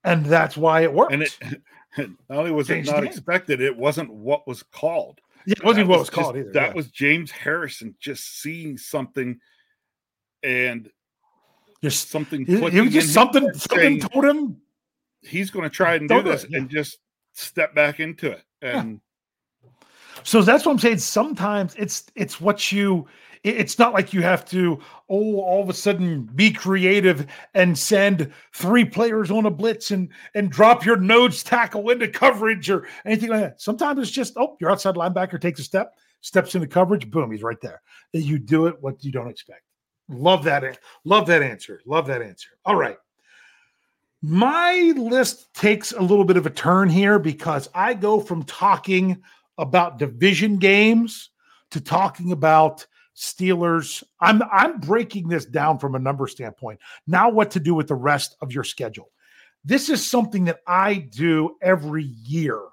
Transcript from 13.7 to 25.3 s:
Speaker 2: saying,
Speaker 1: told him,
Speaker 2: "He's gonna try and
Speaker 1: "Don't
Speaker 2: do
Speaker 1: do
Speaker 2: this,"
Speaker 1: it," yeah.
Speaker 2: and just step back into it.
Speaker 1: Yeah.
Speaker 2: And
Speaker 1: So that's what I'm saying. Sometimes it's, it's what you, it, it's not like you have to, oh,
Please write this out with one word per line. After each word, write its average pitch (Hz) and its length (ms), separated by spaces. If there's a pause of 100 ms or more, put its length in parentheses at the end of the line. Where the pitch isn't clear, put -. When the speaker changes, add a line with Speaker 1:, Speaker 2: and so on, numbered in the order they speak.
Speaker 2:
saying, 294 220
Speaker 1:
told 269 240
him, 285 360 (600)
Speaker 2:
"He's 190 280
gonna 165 200
try 170 240
and 151 140
Speaker 1:
"Don't 208 160
Speaker 2:
do - 0
Speaker 1:
do 175 60
Speaker 2:
this," 147 140
Speaker 1:
it," 123 60
yeah. - 80
Speaker 2:
and 131 100
just 147 300 (340)
step - 420
back 147 260
into 156 300
it. 90 120 (200)
Speaker 1:
Yeah. 135 180
Speaker 2:
And 110 200 (1200)
Speaker 1:
So 214 180
that's 262 240
what 311 60
I'm 240 60
saying. 226 200
Sometimes 208 800
it's, - 280 (100)
it's - 260
what 202 320
you, 196 340 (380)
it, 220 120
it's - 220
not 233 140
like 202 200
you 185 100
have 180 240
to, 175 340 (280)
oh, 208 320